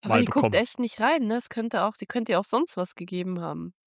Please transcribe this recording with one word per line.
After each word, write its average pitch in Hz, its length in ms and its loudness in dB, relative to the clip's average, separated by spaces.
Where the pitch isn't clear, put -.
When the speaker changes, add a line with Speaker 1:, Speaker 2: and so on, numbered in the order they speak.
Speaker 1:
Aber 220 140 4
Speaker 2:
mal 240 60 6
Speaker 1:
die 240 60 2
guckt - 260 4
Speaker 2:
bekommen. - 0 -
Speaker 1:
echt 220 240 2
nicht 240 220 -4
rein, 269 260 2
ne? 214 100 0
Es 247 140 -6
könnte 226 340 -2
auch, 214 120 -2
sie 202 100 -10
könnte 226 260 -2
ja 175 60 4
auch 202 60 0
sonst 294 340 -2
was 180 160 -4
gegeben 180 480 -6
haben. 165 320 -8